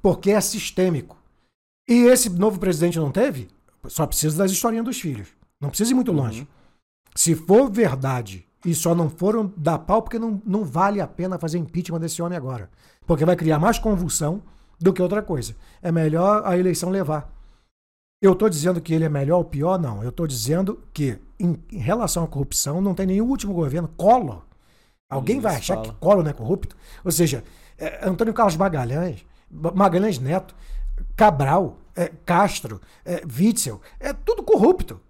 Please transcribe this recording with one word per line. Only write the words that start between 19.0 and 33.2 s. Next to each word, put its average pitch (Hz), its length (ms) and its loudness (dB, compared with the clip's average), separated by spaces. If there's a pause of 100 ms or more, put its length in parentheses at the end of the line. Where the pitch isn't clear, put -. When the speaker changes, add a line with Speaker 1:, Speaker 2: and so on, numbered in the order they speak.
Speaker 1:
é 160 40 0
melhor 147 300 2
ou 170 60 0
pior? 170 340 -2
Não. 110 240 -4
Eu 120 80 -6
tô 165 160 -4
dizendo 147 540 -2 (120)
que, 135 260 -4 (200)
em, 175 180 0 (160)
em 208 60 -12
relação 170 460 -2
à - 20 -4
corrupção, 143 540 -4
não 196 140 0
tem 190 120 -2
nenhum 196 220 0
último 208 260 -2
governo. 160 420 -2
Collor. 175 460 2 (680)
Alguém 139 280 -2
Speaker 2:
Isso, 262 80 -4
Speaker 1:
vai 185 120 0
achar 120 200 -4
Speaker 2:
fala. 110 120 -8
Speaker 1:
que 107 120 -14
Collor 180 240 4
não 151 60 0
é - 40 -6
corrupto? 131 420 -4 (280)
Ou 175 80 -2
seja, 135 320 0 (340)
é, - 300 -8
Antônio 220 260 0
Carlos 202 220 2
Magalhães, 156 680 -2 (240)
Ba-, 160 240 -6
Magalhães 190 460 2
Neto, 156 380 -4 (580)
Cabral, 156 640 4 (160)
é, 175 140 -2 (160)
Castro, 175 560 0 (240)
é, 175 200 -6